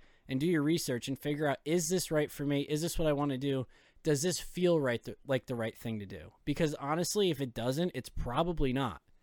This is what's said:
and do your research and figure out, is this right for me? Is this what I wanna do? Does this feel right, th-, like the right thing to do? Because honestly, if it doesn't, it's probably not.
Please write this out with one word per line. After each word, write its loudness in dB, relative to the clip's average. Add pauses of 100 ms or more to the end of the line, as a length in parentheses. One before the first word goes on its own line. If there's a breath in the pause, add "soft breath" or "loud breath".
(280 soft breath)
and -2
do 0
your 4
research 0
and -4
figure -2
out, 0
is 0
this 0
right 2
for -6
me? 2
Is -2
this -2
what 2
I 4
wanna 0
do? 0 (380 soft breath)
Does 4
this 0
feel 4
right, 0
th-, -12 (100)
like 0
the -4
right -4
thing -4
to -8
do? -12 (140)
Because 0
honestly, 0
if -4
it -4
doesn't, 0
it's -8
probably 0
not. -2 (200)